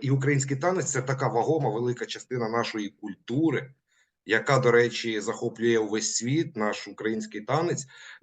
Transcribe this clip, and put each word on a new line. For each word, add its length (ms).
і 100
український 460
танець — 340
це 100
така 260
вагома, 420
велика 360
частина 440
нашої 400
культури, 840
яка, 340
до 120
речі, 500
захоплює 560
увесь 380
світ, 420
наш 300
український 540
танець. 440